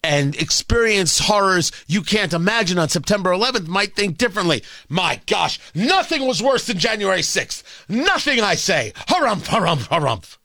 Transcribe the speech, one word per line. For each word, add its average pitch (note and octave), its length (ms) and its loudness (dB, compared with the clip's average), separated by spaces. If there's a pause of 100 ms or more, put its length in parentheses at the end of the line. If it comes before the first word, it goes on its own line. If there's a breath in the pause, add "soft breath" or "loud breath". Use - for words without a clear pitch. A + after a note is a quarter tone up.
and C#3+ 320 0
experienced G#3 840 0
horrors F#3+ 500 2 (160 loud breath)
you F#3 160 0
can't G3+ 280 0
imagine F3+ 460 0
on D#3 100 2
September F#3 440 0
eleventh G#3+ 360 0
might G3+ 280 -2
think G3 220 -2
differently. F3+ 460 0 (240 loud breath)
"My D3+ 380 -2
gosh, F3+ 340 0 (140 loud breath)
nothing C#4 540 0
was G#3+ 160 -2
worse C4 240 2
than F#3 100 -2
January G3 460 0
sixth. - 400 -4 (260 loud breath)
Nothing, C#4+ 500 0
I G3 140 2
say. C#3+ 400 0 (140)
Harumph, C4 380 0
harumph, E3 420 0
harumph." C#3 580 -2